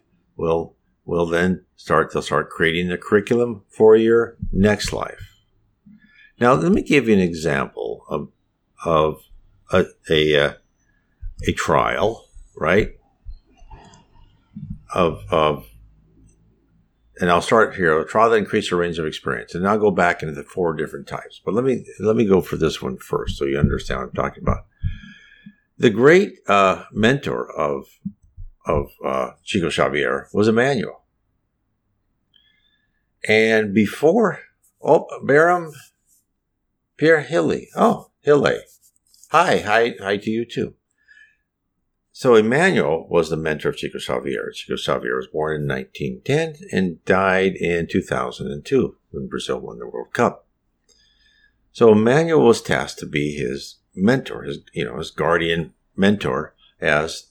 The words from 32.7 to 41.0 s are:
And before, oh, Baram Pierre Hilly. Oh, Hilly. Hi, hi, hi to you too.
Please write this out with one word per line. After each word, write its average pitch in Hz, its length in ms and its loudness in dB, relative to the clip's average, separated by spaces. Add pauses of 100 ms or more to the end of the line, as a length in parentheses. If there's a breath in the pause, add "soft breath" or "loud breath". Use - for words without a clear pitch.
And 110 460 2
before, 151 640 2 (420)
oh, 160 260 2 (180)
Baram 160 480 2 (1200)
Pierre 156 260 4
Hilly. 147 540 -2
Oh, 196 360 0 (100)
Hilly. 127 380 2 (720)
Hi, 151 260 4
hi, 107 420 0
hi 98 160 -2
to 104 140 -6
you 113 160 -2
too. - 300 -8 (1400 soft breath)